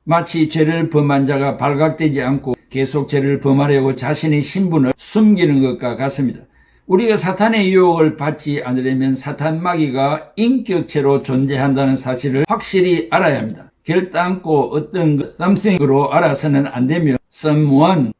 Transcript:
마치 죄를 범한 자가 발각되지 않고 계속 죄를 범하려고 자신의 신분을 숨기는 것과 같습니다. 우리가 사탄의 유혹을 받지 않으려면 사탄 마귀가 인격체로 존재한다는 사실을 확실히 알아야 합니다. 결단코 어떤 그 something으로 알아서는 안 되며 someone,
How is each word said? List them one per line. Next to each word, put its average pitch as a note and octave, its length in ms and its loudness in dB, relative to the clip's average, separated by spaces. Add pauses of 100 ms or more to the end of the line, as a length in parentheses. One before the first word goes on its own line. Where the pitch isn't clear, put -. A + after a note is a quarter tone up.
마치 E3 460 -2
죄를 E3 400 0
범한 C#3+ 360 2
자가 C#3 300 -2
발각되지 C#3+ 640 0
않고 C3 340 -2 (140)
계속 C3+ 380 -4
죄를 C#3 320 0
범하려고 C#3 560 2
자신의 D3 460 -2
신분을 D#3+ 560 0
숨기는 F3+ 640 2
것과 B2+ 340 -2
같습니다. C3+ 460 -4 (440)
우리가 G#3+ 300 2
사탄의 G3 560 0
유혹을 E3+ 460 4
받지 D3 440 -4
않으려면 C3 540 0
사탄 D3+ 480 -4
마귀가 D3 720 -2
인격체로 E3 840 0
존재한다는 C3+ 760 0
사실을 C3 540 -2
확실히 F3+ 600 0
알아야 E3 280 2
합니다. A2 300 -10 (180)
결단코 E3+ 840 -2
어떤 D3+ 460 0
그 - 220 -6
something으로 D#3+ 760 2
알아서는 C#3+ 540 2
안 B2 180 -4
되며 D#3 300 0 (180)
someone, D3+ 880 2